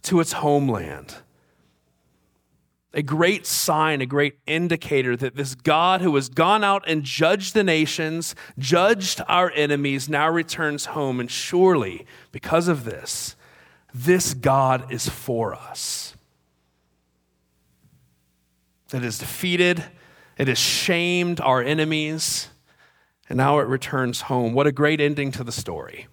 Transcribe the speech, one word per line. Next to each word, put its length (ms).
to 180
its 140
homeland. 800
A 80
great 440
sign, 560
a 40
great 400
indicator 720
that 200
this 200
God 460
who 140
has 120
gone 380
out 240
and 140
judged 500
the 100
nations, 720
judged 720
our 220
enemies, 580
now 200
returns 580
home. 340
And 100
surely, 720
because 340
of 160
this, 540
this 400
God 580
is 160
for 460
us. 600
It 80
has 160
defeated, 680
it 120
has 80
shamed 840
our 240
enemies, 840
and 80
now 220
it 80
returns 540
home. 320
What 140
a 60
great 260
ending 340
to 100
the 100
story. 600